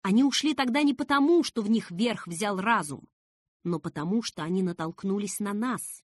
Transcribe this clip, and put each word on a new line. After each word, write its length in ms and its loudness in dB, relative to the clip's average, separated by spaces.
Они 220 4
ушли 300 2
тогда 280 0
не 120 4
потому, 500 4
что 180 -4
в 80 -4
них 220 0
верх 340 -2
взял 340 -4
разум, 500 -2
но 160 -2
потому, 420 -2
что 220 -8
они 200 0
натолкнулись 760 -4
на 140 -4
нас. 500 -6